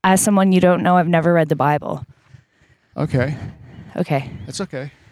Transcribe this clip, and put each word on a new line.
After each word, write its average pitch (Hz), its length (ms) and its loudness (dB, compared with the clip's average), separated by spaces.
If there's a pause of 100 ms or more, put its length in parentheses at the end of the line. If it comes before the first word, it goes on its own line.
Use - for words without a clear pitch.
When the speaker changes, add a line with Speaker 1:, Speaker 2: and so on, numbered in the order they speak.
Speaker 1:
as 190 180 4
someone 190 300 2
you 180 100 4
don't 180 220 4
know, 180 140 2
I've 165 100 2
never 170 260 2
read 160 160 2
the 156 60 0
Bible. 143 500 -2 (920)
Speaker 2:
Okay. 139 400 -2 (580)
Speaker 1:
Okay. 135 360 -4 (140)
Speaker 2:
That's 139 160 -12
okay. 143 300 -12 (200)